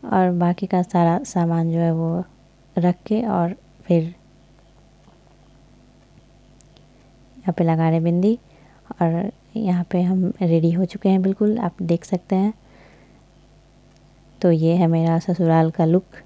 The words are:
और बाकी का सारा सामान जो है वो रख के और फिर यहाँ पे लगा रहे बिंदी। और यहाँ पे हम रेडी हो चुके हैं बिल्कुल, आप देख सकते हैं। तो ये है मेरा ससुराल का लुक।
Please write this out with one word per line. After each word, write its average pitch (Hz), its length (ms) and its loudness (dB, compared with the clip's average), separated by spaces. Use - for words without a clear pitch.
और 185 180 2
बाकी 175 360 -2
का 180 160 0
सारा 175 420 0
सामान 165 480 -2
जो 165 60 -2
है 170 160 0
वो 165 300 -4
रख 180 160 2
के 214 160 -2
और 190 340 -2
फिर 170 180 2
यहाँ 190 140 -6
पे 170 120 -2
लगा 160 260 2
रहे 165 100 2
बिंदी। 180 380 0
और 170 300 -2
यहाँ 180 340 -2
पे 180 120 0
हम 180 300 0
रेडी 165 300 2
हो 180 120 0
चुके 196 240 -4
हैं 190 140 2
बिल्कुल, 208 360 0
आप 196 140 -4
देख 170 220 -2
सकते 185 320 -4
हैं। 202 180 0
तो 175 100 4
ये 165 220 2
है 175 120 2
मेरा 165 320 2
ससुराल 165 520 2
का 165 140 -2
लुक। 170 200 2